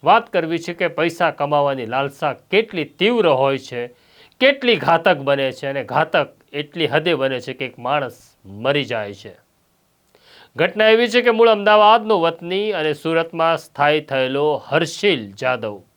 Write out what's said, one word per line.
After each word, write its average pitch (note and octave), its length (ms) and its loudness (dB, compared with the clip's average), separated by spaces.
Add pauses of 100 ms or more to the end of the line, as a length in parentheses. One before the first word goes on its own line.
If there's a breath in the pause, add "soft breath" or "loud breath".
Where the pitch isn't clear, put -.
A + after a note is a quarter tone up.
વાત F#3 300 2
કરવી E3 260 -2
છે E3+ 140 -10
કે F3 140 -4
પૈસા E3 440 -2
કમાવાની C#3+ 540 -2
લાલસા C#3 480 -4
કેટલી F#3+ 520 -2
તીવ્ર G#3+ 440 0
હોય C3+ 280 2
છે, B2 300 -10 (520 soft breath)
કેટલી C4 360 2
ઘાતક E3 420 2
બને C3+ 340 -2
છે - 160 -10
અને C#3 160 -6
ઘાતક D3+ 440 0 (260)
એટલી D3 340 -6
હદે D#3+ 280 0
બને C3+ 240 -2
છે C3 140 -12
કે C3 120 -10
એક - 140 -14
માણસ C3 380 -4 (280)
મરી A#2+ 400 -2
જાય G#2+ 280 -6
છે. - 220 -20 (1200 soft breath)
ઘટના G#3 340 2
એવી A3+ 180 4
છે A#3 140 2
કે A#3 100 2
મૂળ A3+ 180 4
અમદાવાદનો G#3+ 720 4
વતની E3+ 520 -2
અને D#3 220 -2
સુરતમાં E3 640 -2
સ્થાયી D3+ 440 0
થયેલો C3+ 680 -2
હર્ષિલ D3+ 640 -2
જાદવ A2 500 -6 (160)